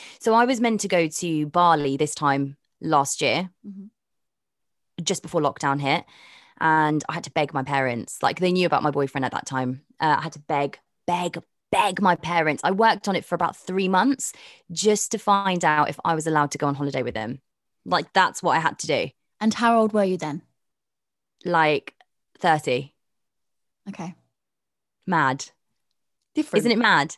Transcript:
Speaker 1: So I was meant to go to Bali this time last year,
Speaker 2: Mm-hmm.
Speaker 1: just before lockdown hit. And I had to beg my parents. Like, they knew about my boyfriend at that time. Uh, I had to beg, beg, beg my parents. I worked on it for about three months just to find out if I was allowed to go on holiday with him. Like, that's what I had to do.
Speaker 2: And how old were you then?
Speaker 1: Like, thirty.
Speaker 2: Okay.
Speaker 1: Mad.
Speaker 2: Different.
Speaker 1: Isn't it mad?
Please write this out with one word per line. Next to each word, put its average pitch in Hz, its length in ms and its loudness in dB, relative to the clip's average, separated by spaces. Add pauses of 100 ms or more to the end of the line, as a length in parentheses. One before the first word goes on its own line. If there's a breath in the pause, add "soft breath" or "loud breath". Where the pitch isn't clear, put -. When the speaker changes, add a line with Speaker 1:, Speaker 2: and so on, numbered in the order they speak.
(200 loud breath)
Speaker 1:
So 220 140 2
I 233 120 6
was 247 160 2
meant 226 200 2
to 202 60 -6
go 175 200 2
to 156 400 -2
Bali 151 500 4
this 151 180 -2
time 139 400 -2 (240)
last 147 420 0
year, 151 280 0 (180)
Speaker 2:
Mm-hmm. 196 180 -16 (1200)
Speaker 1:
just 185 200 -4
before 170 180 -2
lockdown 143 400 0
hit. 143 240 -2 (540 loud breath)
And 156 500 2
I 156 40 -6
had 165 120 -8
to 139 60 -14
beg 151 220 -2
my 135 100 -2
parents. 131 600 -4
Like, 160 160 0
they 180 140 2
knew 180 120 2
about 156 180 0
my 147 80 0
boyfriend 139 340 -2
at - 60 -4
that - 140 -8
time. 131 360 -4 (180)
Uh, 151 200 2
I - 20 -6
had 160 120 -8
to 147 60 -18
beg, 147 400 -4 (280)
beg, 175 320 -4 (320)
beg 185 300 0
my 180 140 4
parents. 160 480 -2
I 185 80 2
worked 208 360 2
on 190 80 0
it - 100 -4
for - 80 -10
about 170 220 -2
three 190 320 -4
months 196 460 0 (380 loud breath)
just 202 420 0
to 220 40 -2
find 196 480 0
out 151 240 4
if - 160 -8
I 170 80 2
was 160 140 -2
allowed 151 240 2
to - 80 -8
go 147 80 0
on 139 80 0
holiday 139 260 -4
with 117 140 -6
him. 113 260 -8 (440)
Like, 175 280 -2
that's - 300 2
what 156 140 2
I - 20 0
had 160 200 -2
to 156 80 -10
do. 135 220 0 (300)
Speaker 2:
And 214 160 0
how 233 240 2
old 214 140 0
were 208 100 2
you 185 140 -2
then? 156 260 -10 (1040)
Speaker 1:
Like, 160 500 0 (420)
thirty. 151 560 0 (960)
Speaker 2:
Okay. 175 240 -12 (920)
Speaker 1:
Mad. 143 380 0 (880)
Speaker 2:
Different. 302 240 0
Speaker 1:
Isn't 233 120 2
it 214 60 2
mad? 180 400 2